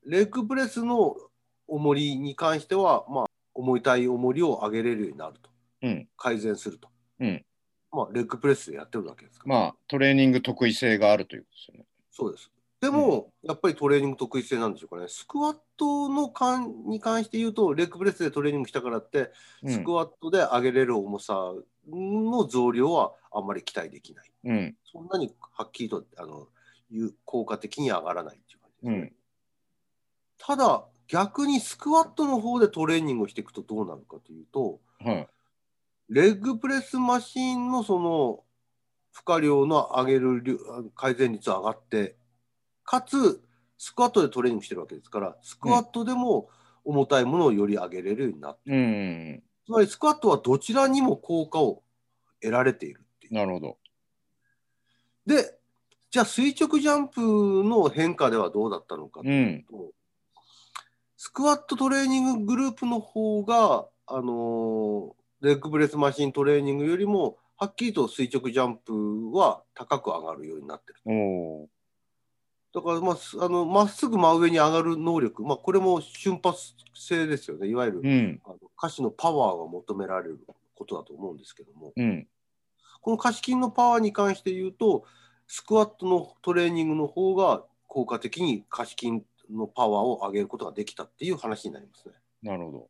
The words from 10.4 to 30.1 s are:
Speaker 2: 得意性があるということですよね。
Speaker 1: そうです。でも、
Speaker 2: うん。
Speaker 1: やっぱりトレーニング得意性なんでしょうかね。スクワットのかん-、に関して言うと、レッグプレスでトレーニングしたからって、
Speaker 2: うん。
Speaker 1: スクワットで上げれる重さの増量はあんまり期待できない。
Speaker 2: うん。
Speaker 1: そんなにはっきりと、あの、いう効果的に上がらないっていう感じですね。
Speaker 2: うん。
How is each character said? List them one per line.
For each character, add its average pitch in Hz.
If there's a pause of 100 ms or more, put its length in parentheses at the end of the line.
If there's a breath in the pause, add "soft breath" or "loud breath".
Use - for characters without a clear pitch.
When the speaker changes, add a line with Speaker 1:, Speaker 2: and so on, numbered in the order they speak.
Speaker 2:
得 127
意 113
性 113
が 104
あ 107
る 95
と -
い -
う -
こ -
と -
で -
す -
よ -
ね。 - (240)
Speaker 1:
そ -
う -
で -
す。 - (300)
で 262
も、 269 (100)
Speaker 2:
う -
ん。 -
Speaker 1:
や 156
っ -
ぱ 190
り 156
ト 147
レ 143
ー -
ニ 139
ン 139
グ 131
得 131
意 120
性 120
な 113
ん -
で 82
し 82
ょ -
う 85
か 87
ね。 90
ス -
ク 294
ワ 294
ッ 302 (200)
ト 285
の 285
か 254
ん-、 -
に 214
関 226
し 214
て -
言 226
う 214
と、 196
レ 170
ッ 165
グ 170
プ 185
レ 190
ス 175
で 151
ト 147
レ 143
ー 143
ニ 143
ン -
グ 120
し -
た 135
か 123
ら 117
っ -
て、 139 (300 soft breath)
Speaker 2:
う 135
ん。 -
Speaker 1:
ス 120
ク 170
ワ 165
ッ 165 (120)
ト 160
で 190
上 123
げ 127
れ 131
る 120
重 101
さ 104 (560)
の 208
増 123
量 127
は 143 (200 soft breath)
あ 104
ん -
ま 98
り 90
期 -
待 82
で 73
き -
な -
い。 - (120)
Speaker 2:
う 120
ん。 95
Speaker 1:
そ -
ん 170
な 190
に 127
は -
っ -
き 123
り 107
と、 - (120)
あ 87
の、 76 (440 soft breath)
い 110
う 113 (100)
効 117
果 107
的 -
に 139
上 92
が 85
ら 87
な 80
い -
っ -
て -
い -
う -
感 - (100)
じ 123
で 117
す 104
ね。 90
Speaker 2:
う -
ん。 - (1300)